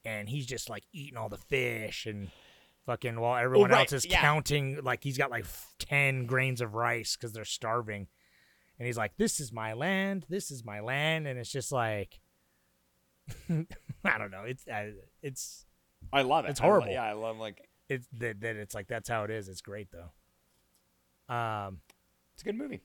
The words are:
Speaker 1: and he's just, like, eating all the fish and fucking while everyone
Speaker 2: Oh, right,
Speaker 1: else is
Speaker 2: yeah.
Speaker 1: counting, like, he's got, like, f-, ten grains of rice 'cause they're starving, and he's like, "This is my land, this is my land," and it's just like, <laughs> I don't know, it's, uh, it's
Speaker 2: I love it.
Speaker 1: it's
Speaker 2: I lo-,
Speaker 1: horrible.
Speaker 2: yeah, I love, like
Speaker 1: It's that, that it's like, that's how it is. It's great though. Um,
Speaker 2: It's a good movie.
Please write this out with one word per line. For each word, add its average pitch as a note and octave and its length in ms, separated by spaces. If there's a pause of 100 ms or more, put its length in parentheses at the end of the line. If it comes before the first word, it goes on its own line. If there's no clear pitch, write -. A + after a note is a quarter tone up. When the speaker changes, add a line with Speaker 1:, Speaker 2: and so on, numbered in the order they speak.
Speaker 1:
and G#2 240
he's C3+ 160
just, A#2+ 240
like, G#2+ 240
eating C#3 240
all A2 120
the G2+ 100
fish A#2+ 680
and G2+ 240 (540)
fucking A#2+ 360
while A#2+ 220
everyone C3 280
Speaker 2:
Oh, - 40
right, G3+ 80
Speaker 1:
else D3 100
is C3+ 140
Speaker 2:
yeah. F3 140
Speaker 1:
counting, D3 640
like, B2 220
he's C3+ 120
got, C#3 140
like, A#2 140
f-, - 340
ten C3+ 480
grains B2+ 340
of G#2+ 140
rice A#2 420
'cause A2+ 160
they're G#2+ 120
starving, G#2+ 640 (680)
and A#2+ 80
he's A#2+ 120
like, G#2+ 200
"This A3 200
is B2 140
my A2 200
land, F#3+ 560
this F#3+ 220
is B2 140
my G#2 160
land," D3 480
and B2+ 100
it's A#2 140
just C3+ 180
like, A2 480 (1080)
<laughs> - 200 (560)
I C#3 140
don't G#2 120
know, F#2+ 140
it's, B2+ 220
uh, G#2 200 (360)
it's - 440 (460)
Speaker 2:
I C#3 100
love C#3 240
it. D3 40
Speaker 1:
it's C#3 100
Speaker 2:
I C#3+ 40
lo-, F3 60
Speaker 1:
horrible. F#3 220
Speaker 2:
yeah, B2+ 120
I G#2+ 80
love, A2 260
like G#2+ 300 (200)
Speaker 1:
It's B2+ 200 (100)
that, A2 220
that A2 160
it's G#2 180
like, G#2 140
that's A2+ 200
how A2+ 160
it G#2 60
is. G#2 180
It's F#2 120
great G2+ 320
though. - 1400
Um, G#2+ 460 (540)
Speaker 2:
It's - 80
a - 40
good G#3+ 100
movie. C4+ 280